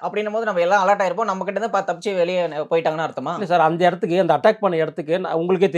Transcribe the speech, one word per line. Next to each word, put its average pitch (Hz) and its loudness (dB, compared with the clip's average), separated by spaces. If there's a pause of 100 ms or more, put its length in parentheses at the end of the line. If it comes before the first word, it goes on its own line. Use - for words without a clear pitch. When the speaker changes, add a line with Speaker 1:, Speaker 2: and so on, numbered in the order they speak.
Speaker 1:
அப்படின்னும் 208 -4
போது 226 -2
நம்ம 180 0
எல்லாம் 190 4
அலர்ட் 202 2
ஆயிருப்போம். 190 0
நம்ம 190 -4
கிட்ட 196 -4
இருந்து 202 -2
ப-, 190 0
தப்பிச்சு 180 -4
வெளியே 180 0
ந-, 151 -6
போயிட்டாங்கன்னு 160 0
அர்த்தமா? 143 -6
Speaker 2:
இல்ல 190 -6
சார், 165 4
அந்த 165 0
இடத்துக்கு, 175 0
அந்த 160 4
அட்டாக் 214 2
பண்ண 170 0
இடத்துக்கு 156 -4
ந-, 175 -4
உங்களுக்கே 180 2